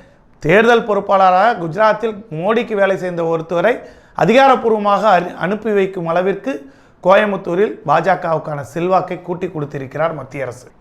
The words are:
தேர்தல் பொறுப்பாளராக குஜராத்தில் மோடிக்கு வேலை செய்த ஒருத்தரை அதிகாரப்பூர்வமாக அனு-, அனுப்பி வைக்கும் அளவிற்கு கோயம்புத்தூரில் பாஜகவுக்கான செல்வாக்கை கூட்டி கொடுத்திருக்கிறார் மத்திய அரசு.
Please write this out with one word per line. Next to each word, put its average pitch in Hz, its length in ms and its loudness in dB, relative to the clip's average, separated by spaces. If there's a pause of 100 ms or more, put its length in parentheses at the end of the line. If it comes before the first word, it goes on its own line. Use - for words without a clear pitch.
(460)
தேர்தல் 226 420 4
பொறுப்பாளராக 196 760 2
குஜராத்தில் 214 540 0 (240)
மோடிக்கு 220 400 -2
வேலை 190 240 2
செய்த 175 180 -6 (100)
ஒருத்தரை 170 420 0 (500)
அதிகாரப்பூர்வமாக 220 800 4 (140)
அனு-, 175 260 -6
அனுப்பி 214 340 -4
வைக்கும் 190 340 -2
அளவிற்கு 190 420 -2 (500)
கோயம்புத்தூரில் 196 680 0 (140)
பாஜகவுக்கான 160 720 0 (140)
செல்வாக்கை 180 480 -2
கூட்டி 175 300 -6
கொடுத்திருக்கிறார் 147 680 -6
மத்திய 131 260 -10
அரசு. 123 220 -12 (140)